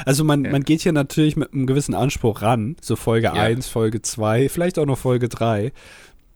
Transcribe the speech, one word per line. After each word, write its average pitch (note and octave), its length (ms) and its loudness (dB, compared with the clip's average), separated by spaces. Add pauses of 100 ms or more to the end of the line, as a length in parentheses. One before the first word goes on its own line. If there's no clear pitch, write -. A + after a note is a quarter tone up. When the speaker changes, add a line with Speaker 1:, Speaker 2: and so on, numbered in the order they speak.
Speaker 1:
Also C3+ 180 2
man, C#3+ 220 2
Speaker 2:
Ja. - 60 -4
Speaker 1:
man C#3 120 0
geht D#3 180 2
hier F3+ 100 2
natürlich D3+ 440 2
mit D3 160 -4
einem C3+ 140 -2
gewissen C3 300 0
Anspruch A2+ 480 0
ran, A#2 360 0
so - 160 -2
Folge A2+ 320 0
Speaker 2:
Ja. - 60 0
Speaker 1:
eins, A#2 340 0
Folge A2+ 360 -2
zwei, A2 440 0
vielleicht E3+ 300 -2
auch D#3 80 2
noch C3+ 140 0
Folge B2 300 0
drei. A2+ 420 -2 (640)